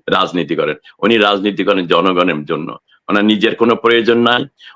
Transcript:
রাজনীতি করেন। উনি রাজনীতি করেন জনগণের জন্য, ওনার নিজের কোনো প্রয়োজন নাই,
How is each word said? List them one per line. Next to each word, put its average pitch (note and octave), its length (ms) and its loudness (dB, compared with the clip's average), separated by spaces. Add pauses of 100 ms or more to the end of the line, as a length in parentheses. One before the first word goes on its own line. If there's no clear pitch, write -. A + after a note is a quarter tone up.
রাজনীতি F2 480 -2
করেন। D2+ 200 -4 (220)
উনি A2+ 200 2
রাজনীতি G2+ 460 0
করেন F#2 220 0
জনগণের F2 580 0
জন্য, D#2 340 -8 (300)
ওনার G2+ 160 0
নিজের G#2+ 320 0
কোনো A#2 200 2
প্রয়োজন A#2 420 2
নাই, A#2+ 260 2 (320)